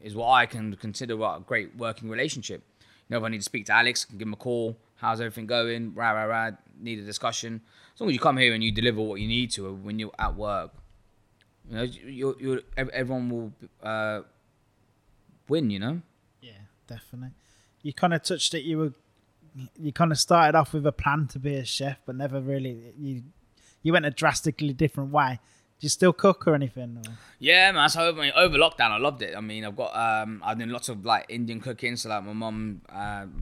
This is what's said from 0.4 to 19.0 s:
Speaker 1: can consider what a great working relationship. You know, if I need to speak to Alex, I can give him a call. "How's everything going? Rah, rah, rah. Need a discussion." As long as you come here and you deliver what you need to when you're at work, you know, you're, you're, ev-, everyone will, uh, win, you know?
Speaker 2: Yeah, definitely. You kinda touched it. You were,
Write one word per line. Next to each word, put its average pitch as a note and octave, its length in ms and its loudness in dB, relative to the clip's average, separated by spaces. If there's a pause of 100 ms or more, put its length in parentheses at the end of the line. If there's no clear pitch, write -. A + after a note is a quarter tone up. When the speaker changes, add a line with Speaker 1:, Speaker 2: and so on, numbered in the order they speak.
Speaker 1:
can A2 320 -6
consider A2+ 400 -8
what G2 200 -2
a F#2 40 -16
great A2 340 -6
working A2+ 340 -8
relationship. A2 540 -8 (160)
You - 60 -20 (240)
know, A#2+ 80 -4
if A2 60 -2
I A2+ 60 -4
need A2 100 -6
to G2 40 -8
speak G#2+ 220 -8
to G#2+ 80 2
Alex, A#2+ 340 4
I - 20 -20
can G#2+ 80 -16
give A2 100 -8
him G#2 60 -6
a - 40 -10
call. A#2 400 -4 (180)
"How's A2+ 240 -2
everything A2+ 280 -8
going? A#2 460 -2
Rah, A#2 180 0
rah, G#2+ 120 -2
rah. A2+ 280 -2 (280)
Need A2+ 200 -8
a G2+ 40 -12
discussion." A2+ 580 -6 (320)
As - 80 -20
long G#3 80 0
as C3+ 60 2
you A#2 40 -2
come C3+ 180 4
here B2 160 6
and A2 100 0
you A2+ 80 2
deliver A2 300 2
what G#2 180 -4
you G#2+ 80 -4
need A#2 240 0
to F#2+ 240 -6
when G2+ 240 -8
you're G#2+ 180 -8
at G#2+ 180 -2
work, G2+ 360 -4 (1000)
you A2+ 60 -10
know, A#2 80 -4
you're, C3 560 -6
you're, C3 220 -4 (160)
ev-, C3 120 -4
everyone B2+ 400 -4
will, A#2 240 -6 (300)
uh, G#2+ 380 -4 (1300)
win, C#3+ 200 2
you G2 100 -2
know? D3 220 -4 (400)
Speaker 2:
Yeah, A#2 120 -20 (340)
definitely. B2 440 -14 (500)
You C#3+ 120 -8
kinda E3+ 260 2
touched - 340 -2
it. D3+ 100 -4
You D#3 140 -2
were, D3+ 160 0 (840)